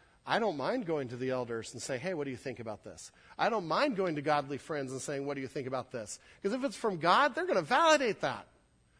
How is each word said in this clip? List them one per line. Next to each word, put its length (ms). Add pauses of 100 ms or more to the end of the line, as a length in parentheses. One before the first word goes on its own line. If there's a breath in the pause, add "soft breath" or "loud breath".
(260 soft breath)
I 120
don't 200
mind 260
going 240
to 80
the 140
elders 420
and 80
say, 160
"Hey, 160
what 120
do 60
you 60
think 240
about 240
this?" 260 (280 loud breath)
I 100
don't 180
mind 300
going 200
to 60
godly 360
friends 340
and 80
saying, 260
"What 80
do 60
you 80
think 180
about 240
this?" 280 (240 loud breath)
'Cause 100
if 100
it's 140
from 220
God, 360
they're 120
gonna 160
validate 580
that. 260 (540 soft breath)